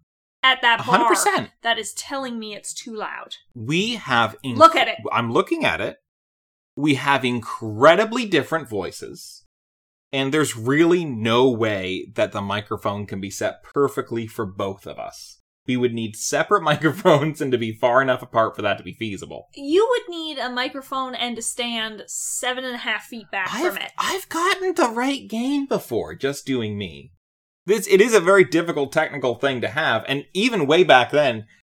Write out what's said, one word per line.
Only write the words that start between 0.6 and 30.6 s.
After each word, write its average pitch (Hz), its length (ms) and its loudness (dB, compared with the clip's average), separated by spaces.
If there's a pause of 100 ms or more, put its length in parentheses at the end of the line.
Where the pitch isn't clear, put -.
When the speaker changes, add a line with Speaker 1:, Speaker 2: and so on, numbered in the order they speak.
Speaker 1:
that 233 160 4
bar. - 80 -6
Speaker 2:
A 254 120 -2
hundred - 100 4
percent. 359 420 0 (120)
Speaker 1:
That 226 160 -2
is 220 160 -10
telling 262 440 -8
me 220 160 -10
it's - 200 -14
too 226 200 -14
loud. - 420 -10 (180)
Speaker 2:
We 165 420 -2
have 120 480 0
inc- 123 120 -4
Speaker 1:
Look 311 200 8
at 240 120 2
it. 214 80 -6 (160)
Speaker 2:
I'm 117 200 0
looking 220 320 0
at 85 160 0
it. 117 180 -6 (760)
We 143 180 2
have 135 300 0
incredibly 143 1000 2
different 156 420 -2
voices. - 760 -10 (680)
And 135 220 -2
there's 147 240 0
really 160 480 4
no 120 460 2
way 95 640 -2
that 104 180 0
the 107 80 -6
microphone 104 640 -4
can 101 160 -10
be 95 100 -8
set - 320 -6
perfectly 131 640 -2
for 107 200 -8
both 98 400 -8
of 73 120 -12
us. - 380 -16 (300)
We 127 100 -2
would 123 160 2
need 113 240 -8
separate 170 460 0
<laughs> - 0 -
microphones 151 800 2
and 135 100 0
to 117 60 2
be 113 160 -4
far 123 260 4
enough 127 220 0
apart 113 340 0
for - 60 -6
that 101 160 0
to - 60 -18
be 90 100 -12
feasible. 85 600 -10
Speaker 1:
You 311 320 2
would 480 220 -2
need 320 300 -10
a 247 100 -6
microphone 262 640 -6
and 240 220 -6
to 226 60 -10
stand 226 640 -6
seven - 580 -6
and 254 120 -6
a - 20 -10
half 220 260 -6
feet 220 260 -16
back 190 220 -4
Speaker 2:
I've, 294 220 -2
Speaker 1:
from - 80 -6
it. - 160 -10
Speaker 2:
I've - 320 -2
gotten 370 420 0
the 330 160 2
right 233 400 -4
gain 262 380 -2
before, 101 480 -4
just 139 320 -6
doing 113 320 -2
me. 76 340 -10 (540)
This, 202 200 2
it 196 140 8
is 233 140 6
a 202 60 10
very 185 240 6
difficult 151 480 -2
technical 135 420 0
thing 131 260 0
to - 80 -2
have, 131 400 0
and 139 240 -2
even 202 340 2